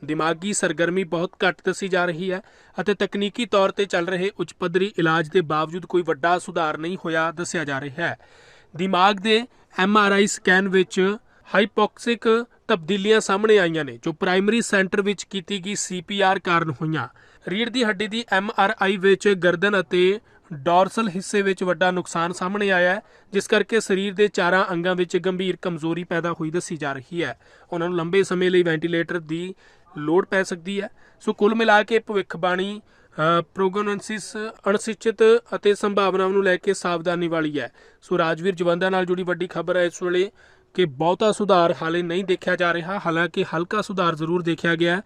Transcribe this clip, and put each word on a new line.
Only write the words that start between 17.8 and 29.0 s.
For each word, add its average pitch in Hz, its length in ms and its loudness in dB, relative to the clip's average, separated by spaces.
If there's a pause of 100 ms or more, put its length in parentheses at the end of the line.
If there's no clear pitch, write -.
ਹੱਡੀ 214 220 -2
ਦੀ 226 260 -6
ਐਮ 196 260 0
ਆਰ 202 240 2
ਆਈ 196 140 2
ਵਿੱਚ 190 320 2
ਗਰਦਨ 185 520 2
ਅਤੇ 180 400 2 (320)
ਡਾਰਸਲ 180 560 2
ਹਿੱਸੇ 190 340 -2
ਵਿੱਚ 196 220 -2
ਵੱਡਾ 180 260 2
ਨੁਕਸਾਨ 175 420 -2
ਸਾਹਮਣੇ 202 380 -2
ਆਇਆ 180 240 4
ਹੈ, 214 60 -4 (320)
ਜਿਸ 196 140 -2
ਕਰਕੇ 214 340 2
ਸਰੀਰ 196 340 -2
ਦੇ 208 140 4
ਚਾਰਾਂ 185 420 2
ਅੰਗਾਂ 180 240 0
ਵਿੱਚ 180 220 0
ਗੰਭੀਰ 185 460 -2
ਕਮਜ਼ੋਰੀ 165 420 -4
ਪੈਦਾ 170 280 -2
ਹੋਈ 160 180 -6
ਦੱਸੀ 170 260 -6
ਜਾ 143 160 -4
ਰਹੀ 151 320 -8
ਹੈ। 123 140 -6 (340)
ਉਹਨਾਂ 170 160 -2
ਨੂੰ 180 100 -2
ਲੰਬੇ 170 240 2
ਸਮੇਂ 180 280 0
ਲਈ 180 120 6
ਵੈਂਟੀਲੇਟਰ 170 560 -2